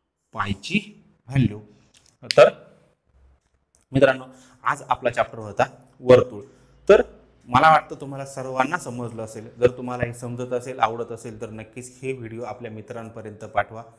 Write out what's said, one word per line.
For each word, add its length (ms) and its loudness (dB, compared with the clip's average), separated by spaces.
पायची 460 -6
value. 320 0
तर 120 10
मित्रांनो, 340 4
आज 180 -2
आपला 280 -2
chapter 280 -2
होता 280 -2
वर्तुळ. 420 6
तर 120 8
मला 200 6
वाटतं 260 4
तुम्हाला 300 -12
सर्वांना 520 -4
समजलं 460 -8
असेल. 260 -14
जर 180 4
तुम्हाला 260 -8
हे 100 -4
समजत 400 -10
असेल, 260 -6
आवडत 320 -2
असेल, 300 -14
तर 80 -12
नक्कीच 520 -16
हे 120 -6
व्हिडिओ 300 -14
आपल्या 280 -14
मित्रांपर्यंत 760 -16
पाठवा. 380 -6